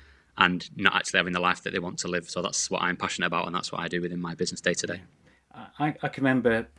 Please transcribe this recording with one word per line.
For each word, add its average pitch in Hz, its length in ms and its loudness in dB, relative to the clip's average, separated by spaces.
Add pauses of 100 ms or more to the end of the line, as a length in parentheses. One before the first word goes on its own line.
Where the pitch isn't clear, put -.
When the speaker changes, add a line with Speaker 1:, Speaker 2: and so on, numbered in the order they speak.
(400)
Speaker 1:
and 90 380 4
not 98 160 4
actually - 240 0
having 90 160 2
the 90 60 0
life 90 240 2
that - 80 -4
they 98 80 -2
want 87 180 -6
to - 100 -4
live. 87 220 -2
So 90 140 -4
that's - 260 -2
what 87 140 0
I'm 87 120 2
passionate 92 300 -2
about, 87 220 0
and 87 80 -4
that's - 160 -4
what 92 100 -4
I 85 60 -4
do 87 140 -2
within 87 200 -4
my 85 140 -6
business 90 260 -4
day 90 140 0
to - 100 -4
day. 92 160 -6 (540)
Speaker 2:
Yeah. 123 100 -16 (140)
I, 147 240 0
I 143 60 -2
can 131 140 -6
remember 120 440 4 (120)